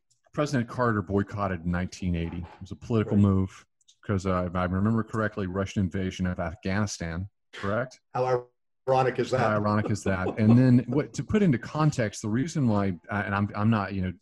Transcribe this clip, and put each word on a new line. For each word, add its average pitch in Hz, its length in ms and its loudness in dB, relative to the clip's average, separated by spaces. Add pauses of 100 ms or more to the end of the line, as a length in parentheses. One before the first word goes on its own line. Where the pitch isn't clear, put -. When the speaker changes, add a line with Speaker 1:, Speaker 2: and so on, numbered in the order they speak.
(340)
Speaker 1:
President 139 340 -2
Carter 117 320 0
boycotted 98 640 -2
in 87 60 -2
nineteen 87 440 -2
eighty. 85 240 -4
It - 220 -12
was 98 100 -14
a - 60 -14
political 107 400 0
Speaker 2:
Right. 101 60 6
Speaker 1:
move 95 420 2 (420)
'cause, 95 180 -2
uh, 90 220 0
if 85 80 -6
I 90 100 0
remember 101 380 0
correctly, 107 460 -4
Russian 95 340 -2
invasion 92 440 -2
of 90 120 -4
Afghanistan, 92 880 -4 (240)
correct? 110 480 -6 (140)
Speaker 2:
How 123 320 0 (400)
ironic 127 320 2
is 120 140 0
that? 127 80 2
Speaker 1:
How 113 80 2
ironic 104 420 2
is 101 140 -2
that? 92 340 -2
And 110 180 8
then 127 300 6
what, 131 280 -2
to 120 100 -6
put 208 180 0
into 143 160 4
context, 147 640 -2
the 113 60 -4
reason 131 400 0
why, 101 260 2 (160)
uh, 101 160 -2
and 101 80 -2
I'm, 101 200 0
I'm 104 140 0
not, 101 240 0
you 98 80 -4
know, 92 220 -2